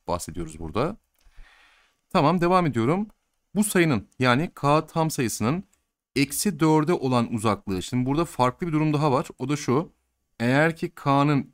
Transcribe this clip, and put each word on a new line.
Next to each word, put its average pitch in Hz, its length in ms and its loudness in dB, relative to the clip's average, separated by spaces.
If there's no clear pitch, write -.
bahsediyoruz 82 500 -8
burada. 104 380 -4
Tamam, 170 300 2
devam 175 260 4
ediyorum. 135 400 0
Bu 202 100 2
sayının, 160 440 2
yani 131 360 2
k 151 320 2
tam 160 240 -2
sayısının 127 540 -4
eksi 143 440 -2
dörde 156 320 4
olan 120 420 0
uzaklığı. 101 480 -2
Şimdi 127 240 -4
burada 147 180 0
farklı 127 420 -2
bir 160 60 -6
durum 156 200 0
daha 147 200 0
var. 135 140 0
O 127 100 -8
da 147 80 -2
şu. 143 360 -2
Eğer 147 360 2
ki 175 140 -6
k'nın 143 640 0